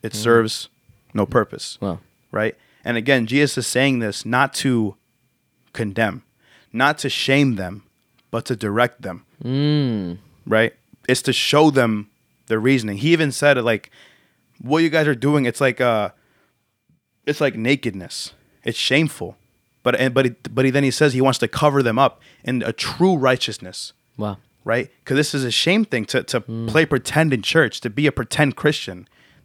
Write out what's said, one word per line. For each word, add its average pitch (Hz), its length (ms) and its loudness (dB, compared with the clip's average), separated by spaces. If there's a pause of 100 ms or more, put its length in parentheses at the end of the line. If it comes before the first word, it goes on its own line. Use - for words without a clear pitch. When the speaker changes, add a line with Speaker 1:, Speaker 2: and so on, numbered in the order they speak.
Speaker 1:
It 110 100 -8
Speaker 2:
Mm. - 20 -10
Speaker 1:
serves 113 540 2 (440)
no 104 120 0
purpose. - 560 -2
Speaker 2:
Wow. 95 180 -6 (320)
Speaker 1:
Right? 107 240 -2 (280)
And 117 140 -4
again, 120 300 2
Jesus 139 300 0
is 123 100 -4
saying 131 320 0
this 107 260 -6
not 127 300 0
to 117 400 0 (760)
condemn, 110 500 -4 (500)
not 143 260 2
to 139 100 -4
shame 135 460 2
them, 95 280 -10 (480)
but 113 140 -6
to 127 100 -4
direct 110 460 0
them. 90 240 -12 (180)
Speaker 2:
Mm. 127 760 -2 (280)
Speaker 1:
Right? 113 280 2 (340)
It's 127 160 2
to 131 100 0
show 151 380 4
them 113 380 0 (380)
the 110 120 -2
reasoning. 110 380 0
He 147 160 2
even 156 180 0
said, 143 320 4
like, 113 280 -2 (680)
"What 143 240 0
you 160 60 2
guys 151 180 2
are 139 80 2
doing, 139 300 0
it's 120 160 -2
like, 131 180 0
uh, 110 300 0 (1160)
it's 147 160 -2
like 139 140 0
nakedness. 113 760 -4 (300)
It's - 140 -6
shameful." 135 600 -2 (460)
But, 123 120 2
and, 127 180 0
but, 131 140 4
it, - 260 -8
but 131 120 2
he, 135 60 2
then 139 120 2
he 135 80 2
says 143 220 2
he 127 80 2
wants 131 180 4
to 113 80 0
cover 143 340 2
them 117 160 2
up 131 240 2 (220)
in 127 180 -2
a 117 100 -4
true 180 440 0
righteousness. 123 800 -2 (240)
Speaker 2:
Wow. 104 200 -6 (260)
Speaker 1:
Right? 113 280 -2 (140)
'Cause 135 120 0
this 147 160 0
is 139 100 -2
a 123 60 -4
shame 196 360 2
thing 113 200 -4
to, - 180 -2
to - 180 -4
Speaker 2:
Mm. 113 260 -8
Speaker 1:
play 156 180 2
pretend 151 480 0
in 110 80 -2
church, - 400 0
to 117 80 -6
be 139 160 -2
a 139 60 4
pretend 139 440 -2
Christian. 98 520 -4 (380)